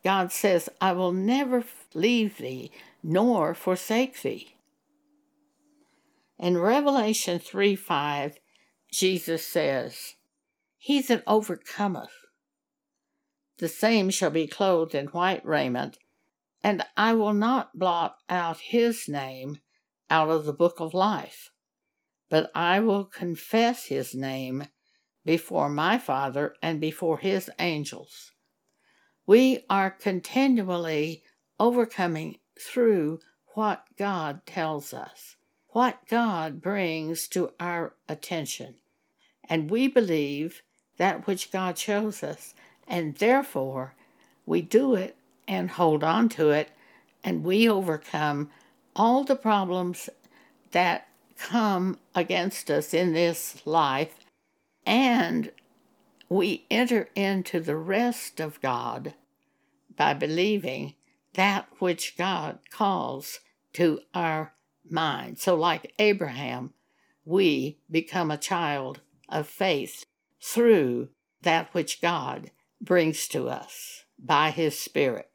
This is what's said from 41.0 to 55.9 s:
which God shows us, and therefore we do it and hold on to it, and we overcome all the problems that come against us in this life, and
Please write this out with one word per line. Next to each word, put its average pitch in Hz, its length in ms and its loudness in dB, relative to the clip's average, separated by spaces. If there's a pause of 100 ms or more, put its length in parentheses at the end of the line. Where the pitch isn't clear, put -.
which 190 260 -4
God 185 240 -2
shows 208 460 -2
us, - 320 -10 (340)
and 160 280 -4
therefore 135 800 0 (520)
we 165 160 2
do 247 320 4
it 190 240 -4 (280)
and 185 260 -4
hold 156 300 4
on 220 280 4
to 156 180 2
it, 151 220 2 (520)
and 165 220 -4
we 208 240 4
overcome 156 800 -2 (480)
all 240 260 4
the 269 140 2
problems 180 720 -2 (600)
that 175 380 0 (340)
come 196 560 0 (160)
against 180 560 -2
us 151 240 0
in 175 180 2
this 170 540 0
life, 151 480 0 (720)
and 233 640 2 (760)